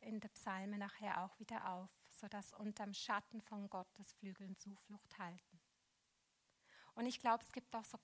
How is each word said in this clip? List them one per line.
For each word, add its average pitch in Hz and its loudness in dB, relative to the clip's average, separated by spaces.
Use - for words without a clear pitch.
in 220 0
der 208 -6
Psalme 196 2
nachher 196 2
auch - -6
wieder 226 0
auf, 185 -2
sodass 202 -2
unterm 208 0
Schatten 208 0
von 202 -6
Gottes 190 -6
Flügeln 190 -8
Zuflucht - -12
halten. 180 -8
Und 233 2
ich 254 2
glaub, 233 10
es - -2
gibt - -4
auch 220 0
so - -4